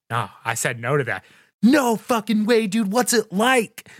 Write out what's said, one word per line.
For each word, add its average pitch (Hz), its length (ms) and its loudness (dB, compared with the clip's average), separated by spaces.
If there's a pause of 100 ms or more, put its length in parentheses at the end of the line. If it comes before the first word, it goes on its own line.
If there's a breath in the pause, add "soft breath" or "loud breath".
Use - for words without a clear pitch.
no. 113 200 -4 (140)
I 117 120 -4
said 120 240 -4
no 123 180 -2
to 139 80 -2
that. 101 180 -8 (400 soft breath)
"No 247 320 4
fucking 220 500 -2
way, 226 220 2
dude. 196 240 -2
What's 240 220 0
it 220 180 -2
like? 233 580 0 (100)